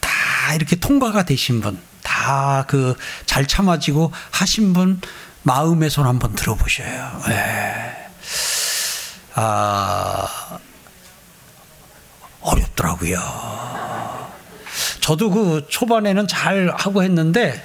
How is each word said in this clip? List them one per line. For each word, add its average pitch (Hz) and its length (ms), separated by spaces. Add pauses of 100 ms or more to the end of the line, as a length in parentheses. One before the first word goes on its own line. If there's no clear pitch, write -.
다 - 520
이렇게 156 220
통과가 220 480
되신 127 380
분, 101 180 (240)
다 139 640
그 127 280 (300)
잘 139 220
참아지고 160 640 (200)
하신 196 420
분 185 260 (440)
마음의 156 460
손 143 180
한번 120 280
들어보셔요. - 920
예. - 680 (1400)
아, 98 920 (2250)
어렵더라고요. - 800 (1800)
저도 160 300
그 175 400
초반에는 208 580
잘 180 480
하고 196 280
했는데 170 600